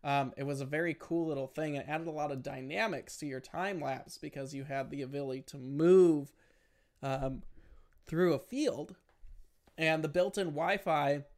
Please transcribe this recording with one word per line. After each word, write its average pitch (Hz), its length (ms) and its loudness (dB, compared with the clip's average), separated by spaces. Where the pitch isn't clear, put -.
Um, 139 300 2
it 139 80 -6
was 139 160 -4
a 135 60 -4
very 156 340 -2
cool 170 280 -2
little 139 200 -2
thing 151 300 -4
and 139 120 -8
added 160 180 -4
a 160 40 -6
lot 147 220 -4
of 131 100 -6
dynamics 143 760 -6
to 202 60 -8
your 131 140 -6
time 180 400 -6
lapse 135 380 -6
because 139 360 -10
you 135 120 -8
had 135 240 -4
the 139 120 -8
ability 135 420 -6
to - 140 -14
move, 151 760 8
um, 135 420 -4
through 170 280 2
a 135 60 0
field. 233 580 -4
And 160 260 2
the 156 60 -2
built-in 180 380 0
Wi-Fi 151 760 0